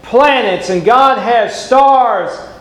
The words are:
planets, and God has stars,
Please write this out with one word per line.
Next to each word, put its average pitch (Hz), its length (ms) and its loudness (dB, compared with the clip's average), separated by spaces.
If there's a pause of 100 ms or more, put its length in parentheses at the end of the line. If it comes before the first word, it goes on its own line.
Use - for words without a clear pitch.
planets, 240 680 0
and 180 160 -2
God 262 320 2
has 220 420 -2
stars, 254 760 0 (240)